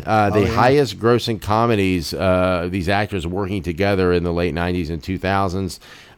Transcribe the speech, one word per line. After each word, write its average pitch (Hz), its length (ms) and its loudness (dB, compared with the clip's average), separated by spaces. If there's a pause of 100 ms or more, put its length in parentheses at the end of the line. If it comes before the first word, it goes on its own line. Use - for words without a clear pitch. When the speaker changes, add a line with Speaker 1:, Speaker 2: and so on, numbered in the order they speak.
Speaker 1:
Uh, 107 260 2
the 104 100 2
Speaker 2:
Oh, - 20 4
yeah. 92 120 2
Speaker 1:
highest 123 440 2
grossing 113 420 0
comedies, 101 720 0
uh, 92 580 0
these 90 180 -2
actors 98 380 -2
working 92 360 -4
together 90 500 0
in 87 120 2
the 87 80 0
late 85 200 0
nineties 87 380 -2
and 82 120 -6
two 95 140 -4
thousands. 95 640 -2 (400)